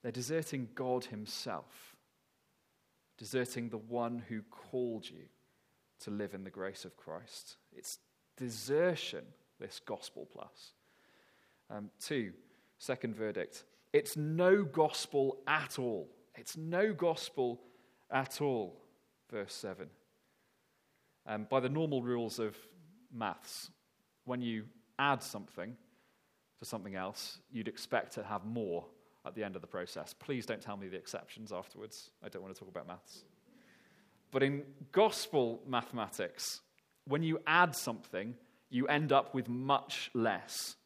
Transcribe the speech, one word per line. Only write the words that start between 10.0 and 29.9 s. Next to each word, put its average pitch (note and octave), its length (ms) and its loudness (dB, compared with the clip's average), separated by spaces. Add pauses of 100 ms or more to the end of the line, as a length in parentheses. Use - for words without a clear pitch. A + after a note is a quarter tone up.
plus. - 480 -18 (960)
Um, G#2 280 -8
two, A2+ 360 -2 (440)
second A#2+ 380 -2
verdict, G#2+ 480 -2 (280)
it's D3+ 240 6
no F3 460 8
gospel D3 840 4
at D3 320 2
all. A2+ 360 -2 (200)
It's - 220 -10
no F3 360 2
gospel D3 720 0 (460)
at C3+ 320 0
all, A#2+ 360 0 (520)
verse G2+ 240 -6
seven. F#2+ 360 -8 (1300)
Um, G#2+ 200 -4
by C3 140 4
the B2+ 100 2
normal C#3+ 340 2
rules A#2+ 360 0
of G#2+ 180 -2 (540)
maths, - 600 -6 (540)
when B2 160 -2
you A2+ 280 -2 (320)
add C#3 220 6
something G#2 540 -8 (840)
to - 60 -14
something G2+ 300 -8
else, F#2+ 460 -6 (100)
you'd A2+ 160 -6
expect - 460 -2
to A2 100 -6
have G2+ 220 -4
more G#2+ 420 -2 (380)
at F2+ 100 -8
the G#2+ 80 -4
end G2 140 -4
of E2+ 60 -8
the F2 40 -14
process. F2 460 -6